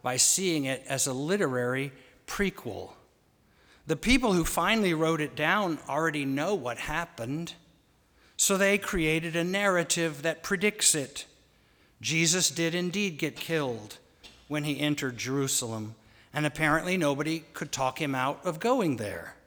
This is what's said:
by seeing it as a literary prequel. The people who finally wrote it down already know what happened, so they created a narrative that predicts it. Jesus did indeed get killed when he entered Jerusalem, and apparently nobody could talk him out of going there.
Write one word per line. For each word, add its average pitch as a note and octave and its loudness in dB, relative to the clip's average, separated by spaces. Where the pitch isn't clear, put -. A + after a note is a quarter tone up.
by B2+ 0
seeing E3+ 2
it C3 -2
as C3+ 0
a C3+ -2
literary C3+ 0
prequel. G#2 -4
The D3+ 0
people A#3+ 4
who E3+ 4
finally F#3 2
wrote D#3+ 2
it C#3+ -4
down E3+ 2
already D3+ 0
know C#3+ 0
what B2 -4
happened, D#3 -6
so G3 2
they G3 6
created D#3+ 0
a E3+ 2
narrative E3+ 2
that D#3+ -2
predicts G#3 2
it. - -4
Jesus E3 2
did E3 -2
indeed F3+ -2
get C#3+ -4
killed B2 -4
when D3 -4
he C#3+ -2
entered C#3+ -2
Jerusalem, A#2 -4
and D3+ 0
apparently D#3 2
nobody D3+ 0
could D#3 -8
talk C3 -2
him C#3 -2
out C3 -2
of E3 -4
going A3+ 2
there. F2 -8